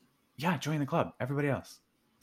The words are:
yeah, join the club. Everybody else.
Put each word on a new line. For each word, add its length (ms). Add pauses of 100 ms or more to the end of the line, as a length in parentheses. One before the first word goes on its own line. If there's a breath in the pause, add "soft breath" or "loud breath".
(380)
yeah, 200
join 220
the 60
club. 320
Everybody 300
else. 320 (420)